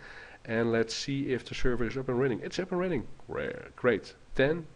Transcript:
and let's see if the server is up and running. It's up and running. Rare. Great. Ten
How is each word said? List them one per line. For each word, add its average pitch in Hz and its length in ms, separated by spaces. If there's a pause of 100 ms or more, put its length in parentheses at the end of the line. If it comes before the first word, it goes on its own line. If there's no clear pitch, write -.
(440)
and 117 260
let's 113 240
see 139 380
if 117 120
the - 120
server 120 300
is 110 100
up 131 120
and 123 120
running. 127 200
It's - 200
up 185 100
and 180 80
running. 175 260 (220)
Rare. - 480
Great. 113 400 (220)
Ten 156 280 (100)